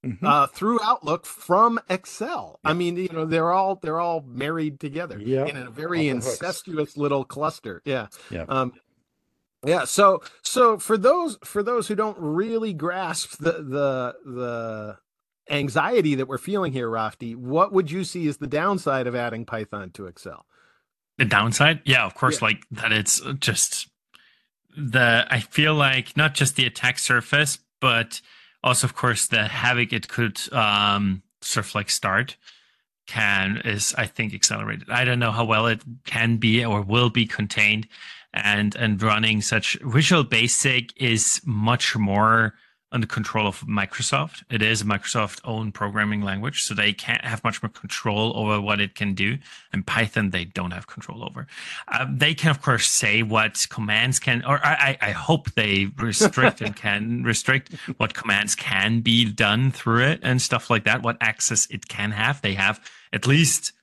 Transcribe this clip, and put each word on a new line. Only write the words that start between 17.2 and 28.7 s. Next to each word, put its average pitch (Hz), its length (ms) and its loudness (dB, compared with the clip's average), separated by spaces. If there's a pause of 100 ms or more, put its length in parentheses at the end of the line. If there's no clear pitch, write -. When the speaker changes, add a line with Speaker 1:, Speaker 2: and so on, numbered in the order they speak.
Speaker 2:
what 147 360 0
would 190 180 2
you 180 140 -4
see 165 240 -4
as 143 100 -2
the 143 100 -8
downside 147 600 0
of 123 80 -4
adding 117 300 -4
Python 104 460 -10
to 98 160 -14
Excel? - 380 -18 (720)
Speaker 3:
The - 80 -10
downside? 113 600 2
Yeah, 127 200 2
of 92 100 -10
course, - 260 0
Speaker 2:
Yeah. 113 60 0
Speaker 3:
like, - 240 -2
that 110 200 -4
it's 107 300 0 (180)
just - 480 -2 (880)
the, 120 540 4
I 123 100 2
feel 151 360 2
like 135 420 0
not 151 160 2
just - 220 0
the 131 100 2
attack 123 340 -2
surface, 143 600 2 (200)
but 117 420 0 (420)
also, 127 240 2